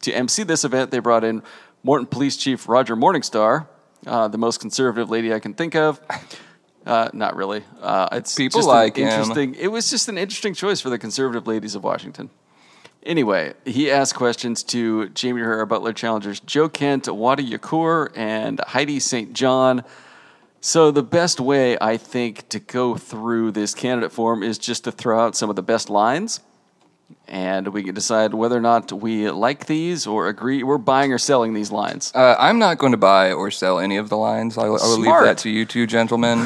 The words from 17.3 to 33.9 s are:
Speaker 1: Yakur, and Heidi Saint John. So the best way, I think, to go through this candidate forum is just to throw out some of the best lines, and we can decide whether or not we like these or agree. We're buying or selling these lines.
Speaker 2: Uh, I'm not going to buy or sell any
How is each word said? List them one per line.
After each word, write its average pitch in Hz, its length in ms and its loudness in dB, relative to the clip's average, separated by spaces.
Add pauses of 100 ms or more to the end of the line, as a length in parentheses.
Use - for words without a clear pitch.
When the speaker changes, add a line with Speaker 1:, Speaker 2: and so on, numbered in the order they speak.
Speaker 1:
Yakur, 160 680 -2
and 110 520 -4
Heidi 143 320 -2
Saint 120 340 -4
John. 131 500 2 (760)
So 156 320 4
the 143 100 2
best 170 380 0
way, 131 420 2
I 113 160 0
think, 117 520 -6
to 110 100 -8
go 123 360 -2
through 113 580 -4
this 104 200 -2
candidate 123 380 -2
forum 113 320 -2
is 107 160 -4
just - 240 -6
to 120 80 -6
throw 113 280 0
out 113 160 2
some 110 140 -2
of 104 60 -2
the 95 80 -6
best 113 260 -2
lines, 123 520 0 (840)
and 95 420 -4
we 101 140 -6
can 92 120 -8
decide 110 380 0
whether 117 240 0
or 117 40 0
not 117 300 2
we 107 380 -2
like 113 360 -2
these 160 400 -4
or 104 220 -2
agree. 120 360 -2
We're 139 140 0
buying 135 340 2
or 123 60 0
selling 120 360 2
these 104 180 -4
lines. 104 420 -4
Speaker 2:
Uh, 127 240 8
I'm 202 220 4
not 185 180 4
going 135 140 4
to 117 60 4
buy 95 360 6
or 95 180 -4
sell 92 280 0
any 98 180 0